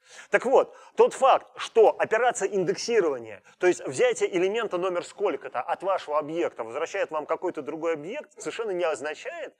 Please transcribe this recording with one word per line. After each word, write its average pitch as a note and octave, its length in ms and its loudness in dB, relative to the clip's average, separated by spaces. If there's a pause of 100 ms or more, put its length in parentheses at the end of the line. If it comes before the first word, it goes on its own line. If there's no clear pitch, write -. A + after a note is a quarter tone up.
(300)
Так - 140 2
вот, A3+ 320 4 (200)
тот A3+ 180 6
факт, A#3 320 4 (100)
что - 420 6
операция G#3+ 500 0
индексирования, E3+ 960 -2 (160)
то F3+ 80 2
есть F3+ 200 2
взятие G#3 500 0
элемента G3 400 0
номер F3 280 -4
сколько-то C#3 580 -4
от - 200 -6
вашего E3 360 -2
объекта D#3 440 -4
возвращает D#3 480 -6
вам D3+ 140 -6
какой-то D#3+ 380 -4
другой D#3+ 320 -4
объект, F3+ 440 -12
совершенно G#3 340 -6
не F3 120 -2
означает, D#3+ 760 -6